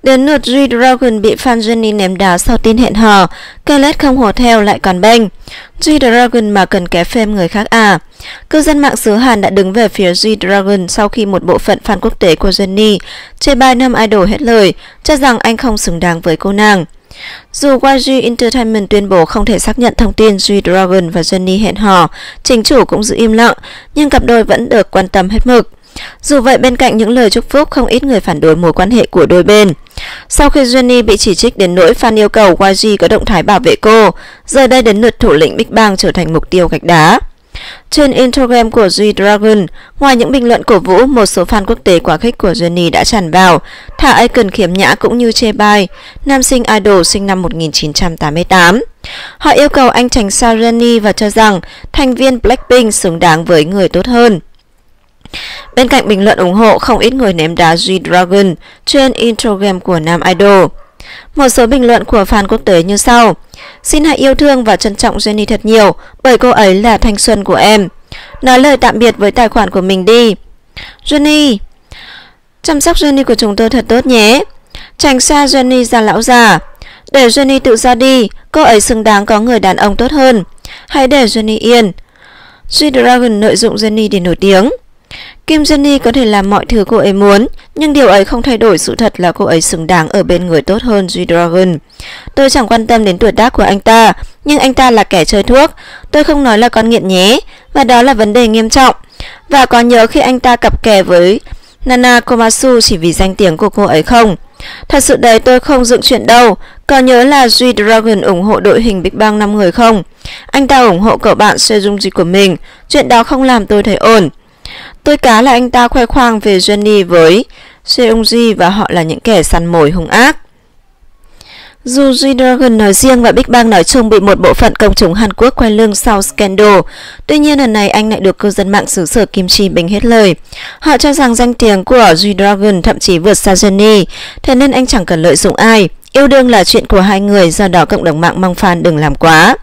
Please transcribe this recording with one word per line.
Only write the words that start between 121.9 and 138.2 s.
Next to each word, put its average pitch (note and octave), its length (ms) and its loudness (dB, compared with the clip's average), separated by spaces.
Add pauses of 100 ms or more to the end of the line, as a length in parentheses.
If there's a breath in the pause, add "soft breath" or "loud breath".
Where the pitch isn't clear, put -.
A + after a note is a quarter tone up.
G-Dragon B3+ 720 2
nói G#3 160 2
riêng B3+ 300 2
và A3 80 4
Big B3 160 2
Bang A#3 220 2
nói F#3 140 4
chung A3+ 260 0
bị G#3+ 100 4
một F#3+ 200 2
bộ F3+ 140 2
phận - 220 0
công G3+ 180 2
chúng F3+ 200 0
Hàn G#3 200 -2
Quốc A#3+ 220 2
quay A#3 160 0
lưng G#3+ 240 0
sau G#3 260 -2
scandal, G3+ 580 0 (480 loud breath)
tuy D4+ 120 0
nhiên D4 200 2
lần A#3 140 0
này G#3 160 -2
anh G#3+ 200 -2
lại A3 100 -4
được F#3 180 -2
cư G#3 120 -2
dân F#3+ 200 -4
mạng G3 180 -2
xứ F3+ 180 -4
sở G#3 200 0
kim F#3 220 -6
chi F#3+ 220 0
bình E3+ 180 -2
hết G#3 180 -2
lời. A3 300 2 (440 loud breath)
Họ D4 180 0
cho D4 160 0
rằng B3+ 220 0
danh A#3+ 180 0
tiếng G3+ 300 0
của B3+ 120 0
G-Dragon G3+ 840 2
thậm - 180 -2
chí F3 200 0
vượt F#3+ 140 0
xa F#3+ 200 0
Jennie, G3+ 520 2 (380 loud breath)
thế C4+ 120 0
nên C4+ 160 2
anh B3+ 140 0
chẳng F#3+ 200 -4
cần E3 160 -2
lợi D#3+ 140 2
dụng - 200 -2
ai. G#3+ 340 2 (220)
Yêu C#4 160 4
đương B3+ 220 4
là G#3 140 2
chuyện - 220 0
của G3 160 2
hai G3 180 0
người, G3+ 320 2
do G3+ 160 -2
đó E3+ 180 2
cộng - 180 -4
đồng E3 180 -2